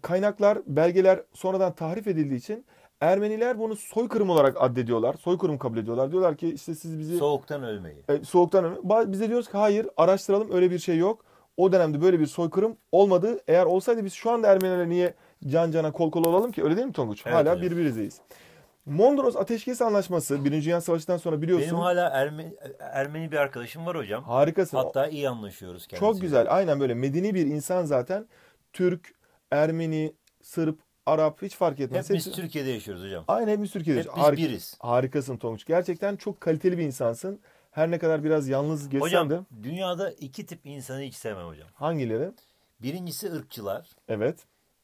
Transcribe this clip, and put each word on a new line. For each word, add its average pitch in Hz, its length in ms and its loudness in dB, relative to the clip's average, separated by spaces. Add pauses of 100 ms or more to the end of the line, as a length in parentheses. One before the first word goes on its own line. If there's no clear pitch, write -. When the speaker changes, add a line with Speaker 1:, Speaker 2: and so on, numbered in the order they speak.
Speaker 1:
kaynaklar, 202 640 2
belgeler 180 540 4 (120)
sonradan 185 420 0
tahrif 180 320 -6
edildiği 151 320 0
için 214 260 -10 (360)
Ermeniler 214 580 2
bunu 220 180 -4
soykırım 220 540 -2
olarak 143 320 4
addediyorlar. 120 520 0
Soykırım 170 440 -2
kabul 117 200 -4
ediyorlar. 117 320 -2
Diyorlar 175 260 2
ki 165 120 -4
işte 160 260 -8
siz 160 240 -10
bizi 156 200 -4
Speaker 2:
Soğuktan 147 440 -2
ölmeyi. 90 460 -10
Speaker 1:
E, 147 160 0
soğuktan 180 400 4
ölme-, 165 140 -4
Ba-, 208 340 2
biz 190 80 -4
de 220 80 0
diyoruz 240 180 0
ki - 120 -8
hayır, 208 280 2 (100)
araştıralım, 196 560 2
öyle 185 180 4
bir 175 80 -2
şey 170 200 0
yok. 202 260 0 (320)
O 180 160 4
dönemde 156 300 4
böyle 175 180 6
bir 151 60 2
soykırım 185 500 0 (160)
olmadı. 196 560 6
Eğer 175 180 6
olsaydı 196 380 2
biz 196 80 -8
şu - 180 -4
anda 226 180 2
Ermenilerle 185 400 4
niye 175 260 2 (320)
can 160 240 2
cana 156 220 0
kol 165 180 0
kola 165 180 4
olalım 202 240 2
ki? 165 120 -4
Öyle 156 120 2
değil 247 100 -2
mi 240 60 -8
Tonguç? 110 340 -6
Speaker 2:
Evet 120 80 0
Speaker 1:
Hala 170 160 6
Speaker 2:
hocam. 175 120 0
Speaker 1:
birbirinizeyiz. 160 580 -2 (680)
Mondros 240 500 4
Ateşkes 233 460 -4
Anlaşması 180 640 0
Birinci 147 220 0
Dünya 170 140 0
Savaşı'ndan 170 360 -2
sonra 160 260 -2
biliyorsun. 165 260 2
Speaker 2:
Benim 170 120 -2
hala 175 280 2
Erme-, 151 460 -4 (260)
Ermeni 143 520 -6
bir 156 40 -2
arkadaşım 139 500 -4
var 175 100 -6
hocam. 120 280 -6
Speaker 1:
Harikasın. 151 520 0
Speaker 2:
Hatta 135 320 -2
iyi 143 200 -4
anlaşıyoruz 98 580 -12
kendisiyle. 208 260 0
Speaker 1:
Çok 196 80 -4
güzel. 143 280 2
Aynen 165 320 2
böyle 127 140 0
medeni 143 400 -2
bir 175 120 0
insan 151 380 -2
zaten. 151 420 -2 (460)
Türk, 180 420 -2 (360)
Ermeni, 156 640 0 (300)
Sırp, 156 360 -4 (280)
Arap 156 360 2
hiç 196 140 -10
fark 151 240 0
etmez. 139 300 -4
Speaker 2:
Hep 196 60 2
biz 156 100 -2
Speaker 1:
Hepsi - 140 -10
Speaker 2:
Türkiye'de 147 300 -6
yaşıyoruz 98 340 -8
hocam. 95 240 -10
Speaker 1:
Aynen 214 240 0
hep 208 100 -2
biz 202 80 -6
Türkiye'de 156 300 -2
Speaker 2:
Hep 165 60 -4
Speaker 1:
yaşıyoruz. 147 300 2
Speaker 2:
biz 165 80 -2
Speaker 1:
Harik-, 151 60 0
Speaker 2:
biriz. - 280 -10
Speaker 1:
harikasın 127 580 -2
Tonguç. 113 280 -8
Gerçekten 180 520 -2
çok - 240 -10
kaliteli 170 380 -2
bir 170 40 -2
insansın. 135 580 -4 (300)
Her 160 200 0
ne 170 80 -2
kadar 160 260 0
biraz 151 240 0
yalnız 143 400 -2
geçsen 139 180 0
Speaker 2:
Hocam, 165 240 2
Speaker 1:
de. 165 100 -2 (220)
Speaker 2:
dünyada 175 480 -6
iki 147 360 -14
tip 165 180 -16
insanı 135 360 -12
hiç 135 140 -12
sevmem 95 320 -10
hocam. 80 280 -18
Speaker 1:
Hangileri? 139 560 -2 (520)
Speaker 2:
Birincisi 170 500 -8
ırkçılar. 120 560 -8 (200)
Speaker 1:
Evet. 113 280 -2 (480)